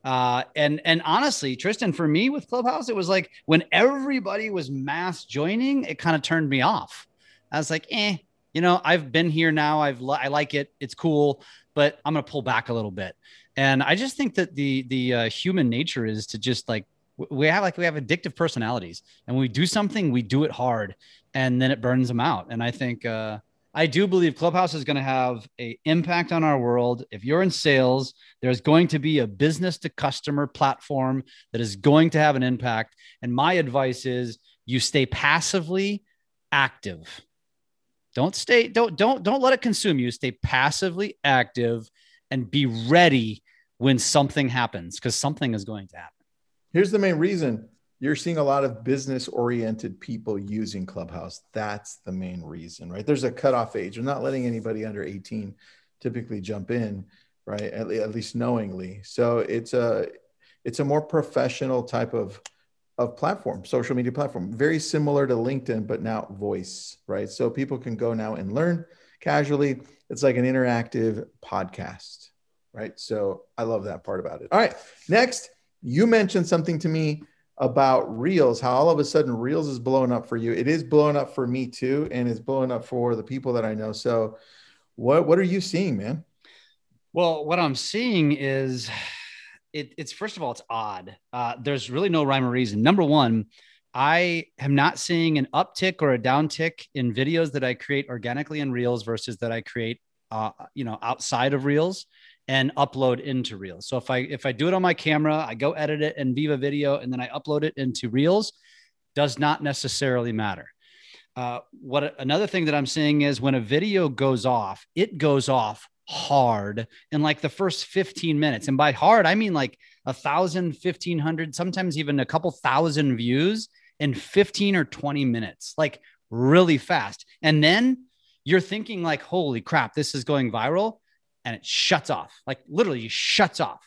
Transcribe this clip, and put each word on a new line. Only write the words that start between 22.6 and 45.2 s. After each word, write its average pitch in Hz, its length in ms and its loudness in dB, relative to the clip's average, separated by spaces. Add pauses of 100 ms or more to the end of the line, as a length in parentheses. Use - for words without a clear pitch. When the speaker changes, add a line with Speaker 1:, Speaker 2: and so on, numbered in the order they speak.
Speaker 1:
I 120 120 -2
think, 120 340 -6
uh, 110 320 -6 (360)
I 160 120 4
do 160 200 2
believe 175 300 2
Clubhouse 170 380 0
is 143 100 -6
gonna 135 180 -2
have 127 460 -2 (100)
a 117 260 -10
impact 170 460 0
on 165 140 2
our 147 140 4
world. 120 520 2
If 104 140 -12
you're 160 180 2
in 185 80 4
sales, 131 640 4 (280)
there's 127 180 2
going 160 280 6
to 156 100 0
be 147 220 2
a 117 60 0
business 151 520 0
to 165 100 -8
customer 143 580 -2
platform 131 800 -2 (280)
that 117 80 -4
is 104 160 -4
going 151 340 6
to 160 80 2
have 151 180 6
an 131 60 0
impact. 120 520 -2 (280)
And 123 120 -4
my 156 200 2
advice 131 500 0
is 123 340 -4 (280)
you 123 120 0
stay 135 280 2
passively 185 1000 0 (460)
active. 104 720 -4 (920)
Don't 156 200 0
stay, 233 340 4
don't, 220 260 2
don't, 220 280 2
don't 254 180 2
let 262 140 6
it 254 80 -2
consume 196 360 2
you. 123 120 0
Stay 123 220 -4
passively 170 920 0
active 120 640 2 (420)
and 127 200 -4
be 143 160 2
ready 120 760 4 (360)
when 131 200 4
something 139 520 2
happens, 107 500 -4
'cause 123 140 -2
something 139 400 -2